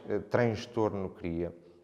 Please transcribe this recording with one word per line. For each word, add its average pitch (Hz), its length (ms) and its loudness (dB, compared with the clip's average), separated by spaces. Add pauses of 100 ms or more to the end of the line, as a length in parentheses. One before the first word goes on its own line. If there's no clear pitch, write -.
eh, 104 120 0
transtorno 107 880 2
cria, 85 420 -4 (320)